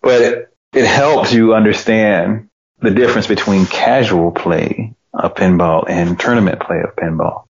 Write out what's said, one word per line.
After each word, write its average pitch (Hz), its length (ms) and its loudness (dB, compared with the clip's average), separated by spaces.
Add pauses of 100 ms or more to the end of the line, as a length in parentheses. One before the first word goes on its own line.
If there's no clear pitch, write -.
But 151 200 4
it, - 260 -2 (240)
it 123 140 2
helps 131 460 2
you 113 220 4
understand 107 920 0 (320)
the 110 100 0
difference 113 360 0
between 98 400 0
casual 98 640 0
play 85 640 -4 (180)
of - 220 -4
pinball 87 540 2
and - 300 -2
tournament 127 420 0
play 82 200 -4
of - 160 -8
pinball. 82 540 -4